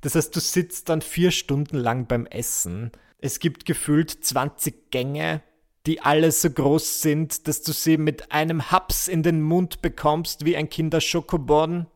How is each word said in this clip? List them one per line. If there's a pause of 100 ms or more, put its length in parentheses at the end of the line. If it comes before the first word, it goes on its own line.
Das
heißt,
du
sitzt
dann
vier
Stunden
lang
beim
Essen. (280)
Es
gibt
gefühlt
zwanzig
Gänge, (420)
die
alle
so
groß
sind,
dass
du
sie
mit
einem
Haps
in
den
Mund
bekommst
wie
ein
Kinderschokobon.